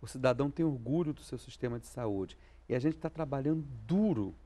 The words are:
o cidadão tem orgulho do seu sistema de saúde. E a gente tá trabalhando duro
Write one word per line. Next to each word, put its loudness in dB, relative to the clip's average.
o -12
cidadão 2
tem 0
orgulho 0
do -12
seu -10
sistema -6
de -16
saúde. -4
E 2
a 2
gente 2
tá -4
trabalhando 0
duro 4